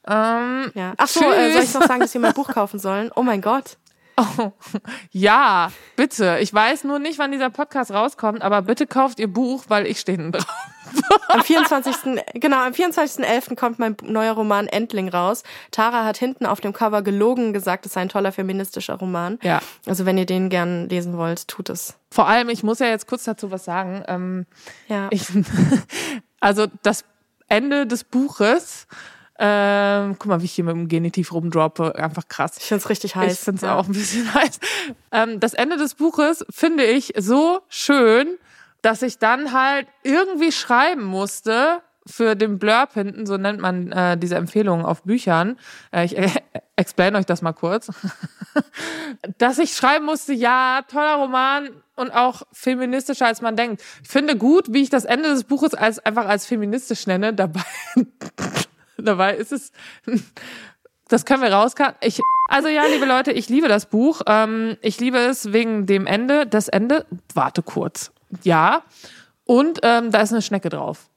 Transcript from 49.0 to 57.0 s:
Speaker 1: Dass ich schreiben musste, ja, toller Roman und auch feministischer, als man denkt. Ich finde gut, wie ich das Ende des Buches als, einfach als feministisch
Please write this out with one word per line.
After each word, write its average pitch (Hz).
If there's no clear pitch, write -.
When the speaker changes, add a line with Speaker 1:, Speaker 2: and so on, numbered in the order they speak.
Speaker 1:
Dass 247
ich 330
schreiben 294
musste, 294
ja, 254
toller 294
Roman 269
und 254
auch 247
feministischer, 254
als 226
man 226
denkt. 233
Ich -
finde 285
gut, 254
wie 277
ich 269
das 240
Ende 294
des 262
Buches 285
als, 214
einfach 220
als 202
feministisch 220